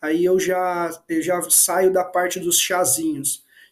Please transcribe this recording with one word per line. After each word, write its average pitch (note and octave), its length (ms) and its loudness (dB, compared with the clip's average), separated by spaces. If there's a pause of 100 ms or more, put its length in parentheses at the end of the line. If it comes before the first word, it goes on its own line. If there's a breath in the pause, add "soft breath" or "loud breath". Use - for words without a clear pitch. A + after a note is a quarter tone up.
Aí D#3+ 240 0
eu F#3 140 4
já, F3+ 520 -2 (160)
eu D#3+ 140 -2
já F3+ 280 -2
saio F#3+ 420 4
da F#3 120 2
parte F3+ 360 -2
dos E3+ 200 0
chazinhos. D#3+ 840 -2 (280 soft breath)